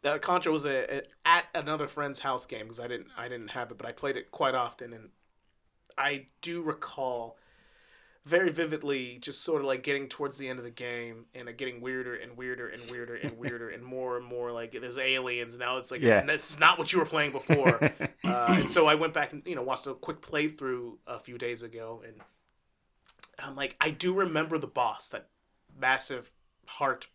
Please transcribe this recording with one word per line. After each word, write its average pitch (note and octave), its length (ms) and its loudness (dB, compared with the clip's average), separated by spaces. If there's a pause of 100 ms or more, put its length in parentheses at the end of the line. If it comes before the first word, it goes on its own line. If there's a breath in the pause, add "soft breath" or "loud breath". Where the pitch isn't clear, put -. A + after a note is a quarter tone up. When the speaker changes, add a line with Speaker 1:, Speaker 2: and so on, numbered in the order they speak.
Speaker 1:
uh, D3 100 2
Contra F3+ 320 2
was D#3 140 2
a, C#3 340 0
a, - 40 -6 (220)
at E3+ 200 8 (100)
another D3+ 320 -2
friend's C#3+ 340 -4
house C3 260 -2
game, A2 200 -8
'cause A2+ 140 -12
I A#2+ 80 -8
didn't, B2 280 -6
I A#2+ 120 -8
didn't A#2 200 -8
have A#2+ 220 -6
it, A#2+ 80 -14
but A#2 80 -10
I A#2 60 -8
played C#3 240 -4
it - 160 -10
quite C3 240 2
often, A#2+ 360 -4
and A2+ 180 -20 (880)
I C#3 300 0 (140)
do E3+ 220 -6
recall C3 720 -4 (880 soft breath)
very E3+ 260 6
vividly D3 680 -2
just D3 220 0
sort D#3 180 2
of, C#3 60 -2
like, C3 160 0
getting C#3 260 -2
towards C#3 300 -6
the C3+ 100 -6
end B2+ 120 -6
of A#2+ 40 -12
the A#2+ 60 -10
game A#2 640 -10
and B2 140 -14
it A#2+ 100 -14
getting B2 220 -6
weirder B2 340 -4
and A#2 220 -12
weirder B2 320 -8
and A#2+ 200 -12
weirder A#2+ 280 -8
and A#2+ 220 -6
Speaker 2:
<laughs> - 0 -
Speaker 1:
weirder A#2 320 -8
and A#2+ 140 -12
more B2+ 320 -4
and B2 100 -6
more, A#2+ 240 -6
like, A#2 220 -8
there's B2 260 -8
aliens, B2 580 0
now B2 220 -2
it's B2+ 140 -6
like, D3 100 -4
it's A2+ 140 10
Speaker 2:
Yeah. G2 60 8
Speaker 1:
n-, - 80 0
it's - 280 2
not E3+ 200 10
what D#3 140 0
you F#3 60 6
were D#3 80 4
playing D3 260 0
before. C#3+ 640 4
Speaker 2:
<laughs> - 40 -10 (240)
Speaker 1:
Uh, B2 220 2 (140)
and - 100 2
so E3 160 10
I D3+ 80 10
went D#3 180 2
back - 200 0
and, D3 120 -10
you F3 120 -6
know, B2 60 -4
watched C3 260 -2
a C3 60 -6
quick D#3+ 280 -8
playthrough C3+ 680 -2 (160)
a A#2+ 100 -8
few B2 200 -14
days A#2+ 260 -6
ago, A2+ 420 -12
and A2+ 80 -20 (1300)
I'm C3+ 120 -12
like, C#3 240 -4
I D#3 100 4
do F3+ 240 -2
remember D#3+ 440 0
the C#3+ 100 -4
boss, A#2 400 -2
that - 200 -10 (480)
massive C3 540 0 (360)
heart C3+ 480 -2